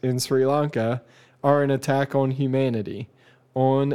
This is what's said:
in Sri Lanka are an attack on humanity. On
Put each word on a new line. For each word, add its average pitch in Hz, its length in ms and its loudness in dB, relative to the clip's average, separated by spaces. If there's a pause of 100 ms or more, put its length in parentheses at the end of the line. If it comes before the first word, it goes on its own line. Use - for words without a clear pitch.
in 127 180 -2
Sri 131 260 0
Lanka 143 560 0 (420)
are 143 200 4
an 139 80 0
attack 135 440 -2
on 135 160 2
humanity. 131 800 -2 (440)
On 135 420 2